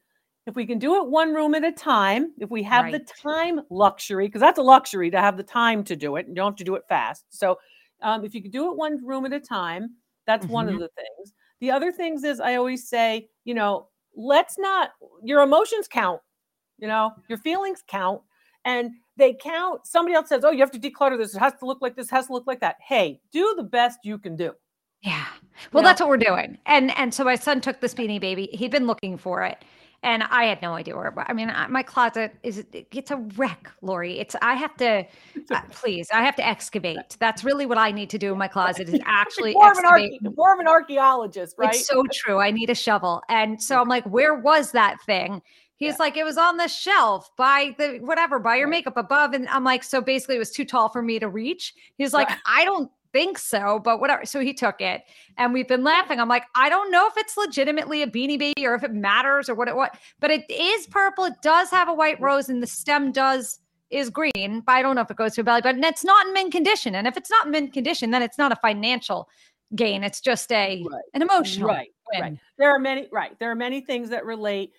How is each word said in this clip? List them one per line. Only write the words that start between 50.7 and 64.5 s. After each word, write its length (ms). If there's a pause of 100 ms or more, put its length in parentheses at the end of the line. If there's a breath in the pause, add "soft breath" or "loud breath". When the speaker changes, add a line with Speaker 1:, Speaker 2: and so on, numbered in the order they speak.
Speaker 2:
for 120
me 180
to 80
reach?" 460 (240 soft breath)
He's 160
like, 160
Speaker 1:
Right. 160
Speaker 2:
"I 200
don't 240 (220)
think 280
so, 400
but 200
whatever." 260
So 140
he 140
took 280
it 200 (360 soft breath)
and 160
we've 140
been 160
laughing. 360
I'm 80
like, 160 (120)
I 140
don't 220
know 160
if 100
it's 200
legitimately 640
a 40
Beanie 300
Baby 300
or 80
if 80
it 100
matters 560
or 60
what 140
it, 60
what, 220 (220 loud breath)
but 120
it 200
is 360
purple. 360
It 180
does 300
have 180
a 40
white 280
rose 280
and 120
the 60
stem 440
does, 480 (300)
is 220
green, 540